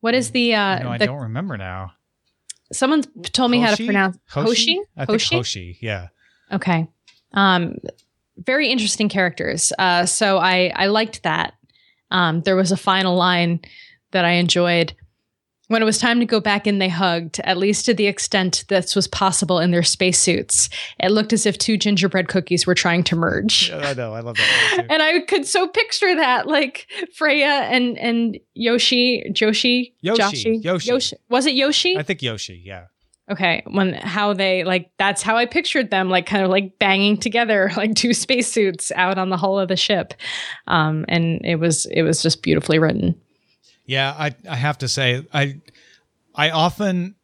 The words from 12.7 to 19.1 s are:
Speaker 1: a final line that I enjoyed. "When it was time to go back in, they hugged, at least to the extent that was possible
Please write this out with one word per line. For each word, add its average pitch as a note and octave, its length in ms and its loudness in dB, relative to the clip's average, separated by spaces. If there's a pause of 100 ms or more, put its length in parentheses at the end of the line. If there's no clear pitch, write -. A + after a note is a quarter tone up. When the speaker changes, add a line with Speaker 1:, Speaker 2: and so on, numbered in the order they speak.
Speaker 1:
a F#3+ 60 0
final F#3+ 380 2
line F3 440 2 (520)
that F#3 120 2
I E3+ 100 4
enjoyed. F3 600 2 (760)
"When A3+ 120 2
it A3 40 2
was A3 120 0
time A#3+ 220 2
to A#3+ 80 0
go A3 120 2
back G3+ 280 0
in, G3+ 100 0
they F#3 120 0
hugged, E3+ 500 -2
at F#3 180 -4
least G3 280 0
to B3 100 2
the G#3 100 0
extent G3 600 -2
that F#3 280 -2
was G3 120 0
possible F#3 500 0